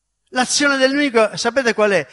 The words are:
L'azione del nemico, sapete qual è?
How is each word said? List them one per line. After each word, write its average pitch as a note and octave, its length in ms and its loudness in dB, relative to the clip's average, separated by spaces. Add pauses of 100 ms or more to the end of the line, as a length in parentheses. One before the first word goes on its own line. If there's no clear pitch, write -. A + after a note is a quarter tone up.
(280)
L'azione C4+ 480 -2
del C4 180 2
nemico, A3+ 420 0
sapete A#3 380 -2
qual G#3+ 160 0
è? E3+ 220 0